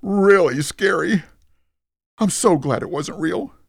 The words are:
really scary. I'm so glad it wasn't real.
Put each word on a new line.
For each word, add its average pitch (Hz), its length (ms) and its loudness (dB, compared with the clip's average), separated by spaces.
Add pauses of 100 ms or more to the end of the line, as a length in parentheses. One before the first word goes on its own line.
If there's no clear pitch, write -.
really 196 600 4
scary. - 640 -2 (920)
I'm 208 120 0
so 180 280 2
glad 135 260 -2
it - 60 -10
wasn't 151 300 -10
real. 160 340 -6 (160)